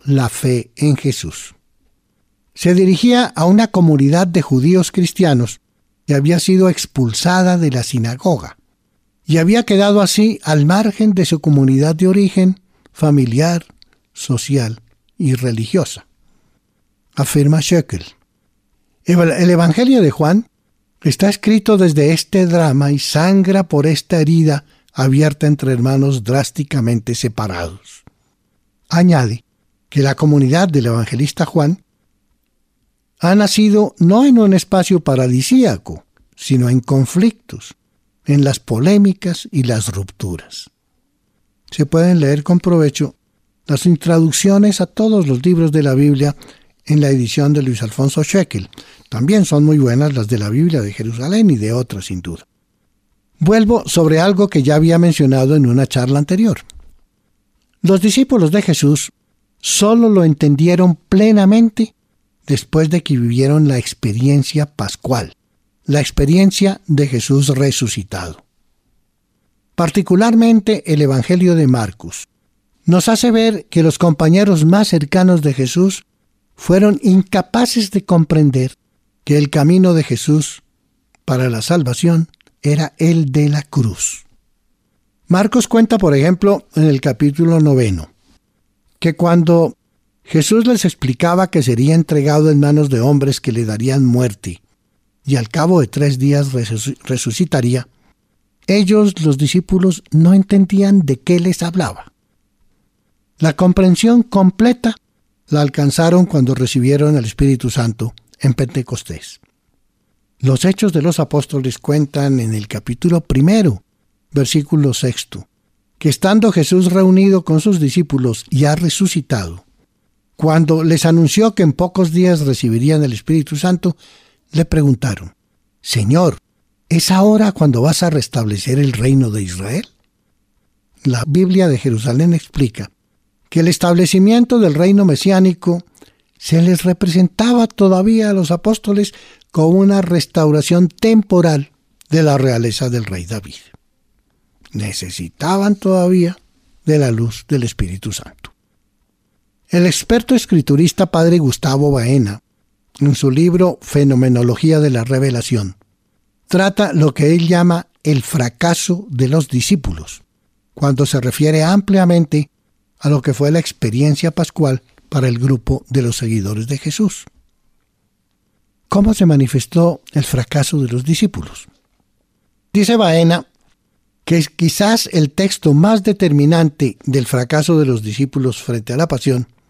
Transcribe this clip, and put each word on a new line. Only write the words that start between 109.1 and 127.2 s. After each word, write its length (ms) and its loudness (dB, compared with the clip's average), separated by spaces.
Los 260 -2
Hechos 280 0
de 100 -2
los 180 -2
Apóstoles 580 -4
cuentan 600 -2
en 140 -4
el 140 -8
capítulo 520 -4
primero, 600 0
versículo 640 -2
sexto, 540 -8
que 100 -2
estando 440 0
Jesús 380 2
reunido 540 2
con 160 0
sus 200 0
discípulos 680 -2
ya 240 0
resucitado, 920 -4
cuando 460 0
les 220 0
anunció 500 2
que 80 0
en 100 2
pocos 400 -2
días 280 2
recibirían 640 0
el 80 -4
Espíritu 440 -4
Santo, 400 -2
le 140 0
preguntaron: 680 -2
"Señor, 580 -2
¿es 220 0
ahora 420 2